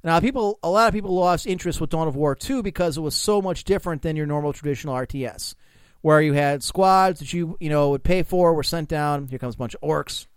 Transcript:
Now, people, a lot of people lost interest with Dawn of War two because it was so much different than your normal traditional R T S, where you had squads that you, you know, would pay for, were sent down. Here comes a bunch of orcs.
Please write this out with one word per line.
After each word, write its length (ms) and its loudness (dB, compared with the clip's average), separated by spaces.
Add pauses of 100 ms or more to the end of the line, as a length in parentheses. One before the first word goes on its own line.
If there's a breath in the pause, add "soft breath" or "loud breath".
Now, 160 2
people, 440 0
a 60 -2
lot 180 4
of 60 2
people 200 -2
lost 340 2
interest 340 -2
with 80 -2
Dawn 180 0
of 80 -4
War 200 0
two 280 -4
because 340 -2
it 40 -6
was 140 -4
so 260 2
much 240 -4
different 360 -2
than 140 -4
your 120 -4
normal 260 -2
traditional 400 -6
R 120 -4
T 200 -6
S, 300 -12 (460 soft breath)
where 200 6
you 120 2
had 300 2
squads 560 4
that 140 -10
you, 260 -4
you 100 -4
know, 200 2
would 140 -2
pay 200 2
for, 300 4
were 100 0
sent 240 -4
down. 400 -2
Here 120 -10
comes 160 -6
a 20 -16
bunch 180 -6
of 60 -14
orcs. 560 -4